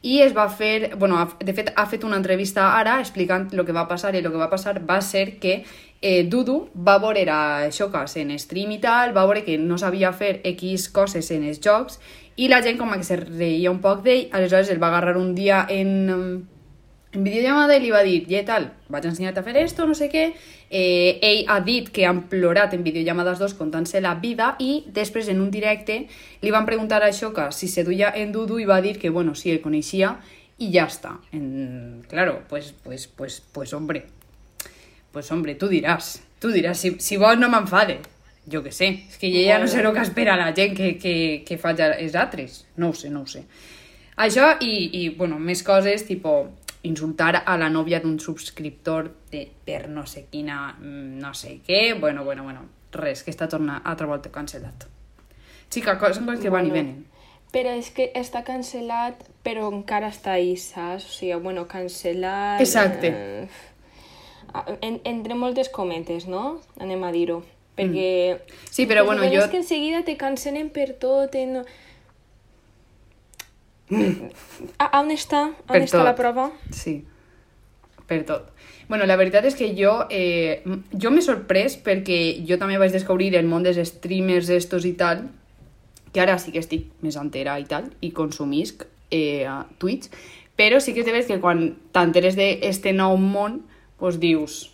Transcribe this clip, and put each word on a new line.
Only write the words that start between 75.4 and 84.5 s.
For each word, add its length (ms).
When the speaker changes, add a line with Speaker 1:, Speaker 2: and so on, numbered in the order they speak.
Speaker 2:
On 240
Speaker 1:
Per 100
Speaker 2:
està 220
la 80
Speaker 1:
tot. 80
Speaker 2:
prova? 300
Speaker 1:
Sí. 340
Per 200
tot. 240
Bueno, 180
la 100
veritat 280
és 100
que 220
jo, 340
eh, 540
m-, 180
jo 180
m'he 140
sorprès 580
perquè 640
jo 120
també 200
vaig 140
descobrir 440
el 100
món 180
dels 240
streamers 600